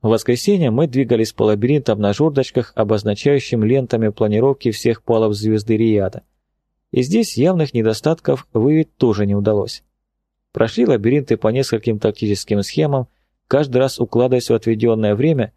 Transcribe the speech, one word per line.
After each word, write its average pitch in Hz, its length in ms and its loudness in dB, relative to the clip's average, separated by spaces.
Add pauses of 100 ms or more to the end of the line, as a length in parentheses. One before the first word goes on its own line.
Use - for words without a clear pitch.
В 110 80 -2
воскресенье 123 600 0
мы 135 160 0
двигались 117 460 0
по - 100 -4
лабиринтам 110 580 0
на 101 120 0
жердочках, 139 640 -2
обозначающим 107 880 0
лентами 120 440 0
планировки 113 640 0
всех 113 320 -2
палуб 110 320 0
«Звезды 107 420 -2
Рияда». 107 460 0 (680)
И 127 120 0
здесь 202 340 -2
явных 160 360 0
недостатков 127 800 -2
выявить 151 440 0
тоже 104 300 2
не 101 100 0
удалось. 101 480 -2 (680)
Прошли 160 340 0
лабиринты 123 500 0
по - 120 -2
нескольким 117 520 -2
тактическим 104 640 -2
схемам, 143 420 -2 (400)
каждый 135 300 0
раз 131 240 0
укладываясь 123 500 0
в 123 40 4
отведенное 110 600 0
время 131 420 0